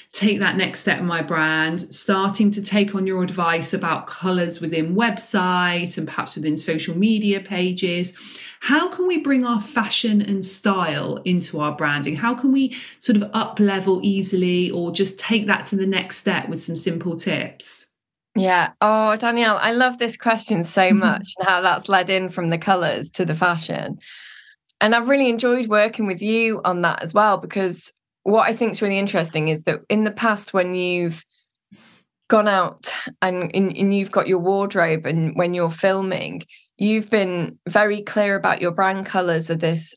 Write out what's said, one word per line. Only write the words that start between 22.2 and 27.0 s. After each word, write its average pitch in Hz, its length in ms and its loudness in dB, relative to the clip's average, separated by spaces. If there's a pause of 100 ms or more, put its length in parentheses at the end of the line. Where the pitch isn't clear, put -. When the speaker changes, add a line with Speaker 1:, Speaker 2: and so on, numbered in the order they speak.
Speaker 2:
from 175 180 -4
the 165 100 0
colours 165 540 0
to 185 140 -2
the 156 100 -2
fashion. 170 640 -2 (840)
And 214 140 4
I've 233 120 0
really 277 220 4
enjoyed 240 380 0
working 214 400 2
with 180 140 -4
you 220 440 0
on 180 160 0
that - 220 0